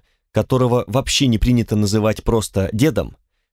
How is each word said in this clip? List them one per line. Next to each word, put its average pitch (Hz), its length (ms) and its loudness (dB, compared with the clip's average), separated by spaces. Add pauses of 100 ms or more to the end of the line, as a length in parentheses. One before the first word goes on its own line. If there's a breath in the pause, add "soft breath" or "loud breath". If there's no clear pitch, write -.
(320)
которого 123 560 0
вообще 135 400 -2
не 117 100 2
принято 117 380 0
называть 104 480 0
просто 101 480 -2
дедом, 110 460 -2 (360)